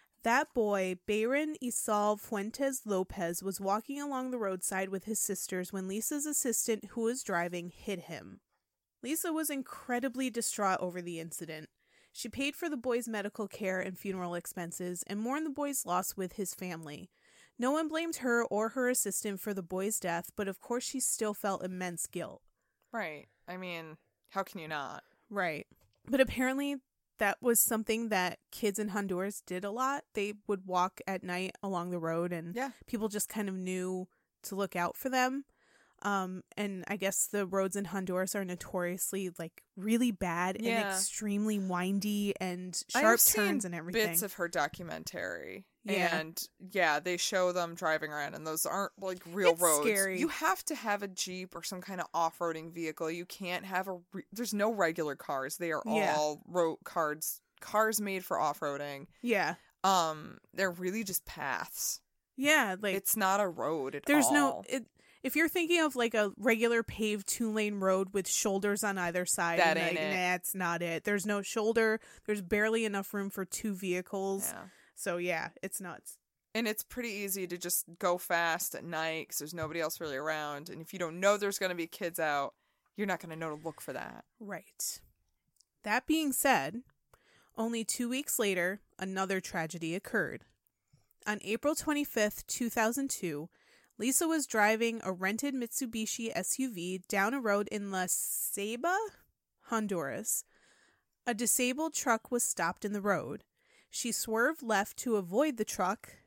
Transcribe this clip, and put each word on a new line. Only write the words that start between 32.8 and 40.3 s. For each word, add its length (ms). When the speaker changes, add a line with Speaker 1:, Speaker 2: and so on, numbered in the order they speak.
Speaker 1:
people 220
just 200
kind 200
of 60
knew 540
to 100
look 220
out 200
for 140
them. 340
Um, 400
and 300
I 80
guess 300
the 200
roads 280
in 120
Honduras 480
are 100
notoriously, 920
like, 240
really 340
bad 500